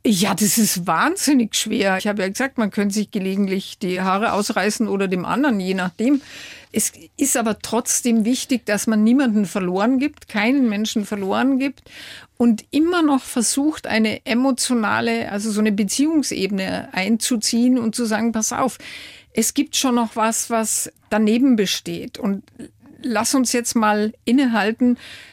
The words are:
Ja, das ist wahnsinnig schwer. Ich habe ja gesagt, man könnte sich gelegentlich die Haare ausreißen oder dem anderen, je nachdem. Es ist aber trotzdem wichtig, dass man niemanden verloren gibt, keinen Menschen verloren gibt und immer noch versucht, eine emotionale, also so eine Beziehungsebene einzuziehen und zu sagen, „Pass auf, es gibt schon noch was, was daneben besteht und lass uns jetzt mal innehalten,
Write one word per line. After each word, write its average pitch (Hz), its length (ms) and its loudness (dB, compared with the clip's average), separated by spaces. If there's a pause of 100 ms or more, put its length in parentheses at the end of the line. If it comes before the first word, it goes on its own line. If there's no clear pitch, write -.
Ja, 196 280 2
das 208 220 0
ist 190 300 0
wahnsinnig 240 680 2
schwer. 196 420 0
Ich 190 80 -4
habe 208 160 -2
ja 190 60 0
gesagt, 254 300 -4
man 214 120 0
könnte 202 240 -2
sich 214 160 -2
gelegentlich 190 720 -2
die 180 200 -2
Haare 190 340 0
ausreißen 208 520 0
oder 196 220 -2
dem 180 160 -2
anderen, 226 340 0
je 185 160 -2
nachdem. 214 460 0 (520)
Es - 200 -2 (240)
ist 285 200 0
aber 226 240 0
trotzdem 226 640 0
wichtig, 247 420 -2
dass 208 200 0
man 214 160 2
niemanden 220 440 4
verloren 196 520 0
gibt, 294 300 -4
keinen 240 400 2
Menschen 208 380 -2
verloren 214 520 0
gibt 269 240 -4 (540)
und 233 340 2
immer 339 320 2
noch 285 200 4
versucht, 277 640 -2
eine 220 400 0
emotionale, 233 1080 0
also 208 180 -4
so 208 100 0
eine 214 120 2
Beziehungsebene 196 1200 0
einzuziehen 233 840 0
und 220 160 -2
zu 240 100 -4
sagen, 220 280 0
„Pass 220 200 -2
auf, - 260 -2 (540)
es - 220 0
gibt 302 220 0
schon 254 180 0
noch 233 220 0
was, 220 340 0
was 220 420 -2 (180)
daneben 226 460 4
besteht 175 640 -4
und 196 240 -4 (600)
lass 226 320 -2
uns 262 180 2
jetzt 240 220 -2
mal 214 380 2 (120)
innehalten, 240 760 2 (340)